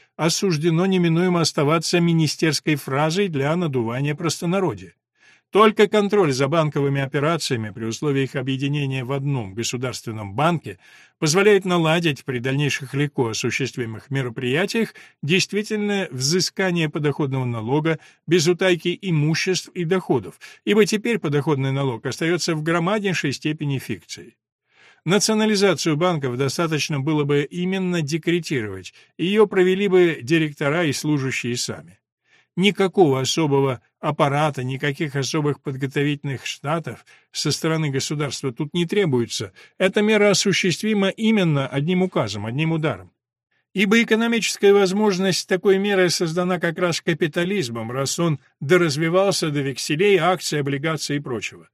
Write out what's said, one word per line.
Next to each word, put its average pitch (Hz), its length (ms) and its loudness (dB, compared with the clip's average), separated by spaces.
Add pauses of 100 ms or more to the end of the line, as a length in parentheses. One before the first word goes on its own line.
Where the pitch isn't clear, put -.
(180)
осуждено 165 680 0
неминуемо 175 540 2
оставаться 160 600 2
министерской 160 760 2
фразой 156 540 0
для 147 260 0
надувания 139 580 -2
простонародья. 165 800 -4 (580)
Только 214 360 6
контроль 202 460 2
за 135 160 0
банковыми 143 500 0
операциями 139 680 -2
при 110 160 -8
условии 135 380 -2
их 131 120 -6
объединения 135 720 -4
в 131 80 -4
одном 135 400 -4
государственном 110 800 -6
банке 143 460 -2 (380)
позволяет 190 460 4
наладить 170 640 0
при 123 140 -4
дальнейших 135 540 -2
легко 139 360 0
осуществимых 113 800 -4
мероприятиях 135 880 -2 (280)
действительное 202 880 -2
взыскание 165 800 -2
подоходного 139 560 -2
налога 127 540 -2 (280)
без 165 220 2
утайки 180 520 0
имуществ 160 680 0
и 180 160 -6
доходов, 160 560 -2 (240)
ибо 208 200 6
теперь 214 340 0
подоходный 143 520 0
налог 135 340 -2
остается 165 480 -2
в 156 80 -2
громаднейшей 170 680 0
степени 151 460 -4
фикцией. - 580 -10 (720)
Национализацию 202 920 2
банков 147 400 0
достаточно 147 640 -2
было 147 240 0
бы 143 260 2
именно 180 520 -2
декретировать, 143 920 -4 (240)
ее 202 300 4
провели 190 400 2
бы 180 340 4
директора 156 640 0
и 147 80 0
служащие 131 640 -2
сами. - 440 -10 (580)
Никакого 185 640 4
особого 139 640 0 (180)
аппарата, 147 640 0
никаких 139 540 -4
особых 143 440 -2
подготовительных 139 840 -4
штатов 147 600 -6 (280)
со - 180 -2
стороны 160 380 -2
государства 135 640 -4
тут 147 200 -6
не 175 120 0
требуется. 127 640 0 (260)
Эта 196 240 2
мера 208 280 4
осуществима 196 800 0
именно 180 580 2
одним 175 360 0
указом, 107 420 -2
одним 147 260 -2
ударом. 131 400 -4 (640)
Ибо 214 280 4
экономическая 226 720 2
возможность 196 800 2
такой 190 300 2
меры 196 300 2
создана 180 480 0
как 165 220 -4
раз 175 220 0
капитализмом, 156 920 -2
раз 135 280 -4
он 165 200 0 (220)
доразвивался 170 880 2
до 147 100 -2
векселей, 151 560 0
акций, 165 460 0
облигаций 143 560 -4
и - 20 -4
прочего. 110 540 -10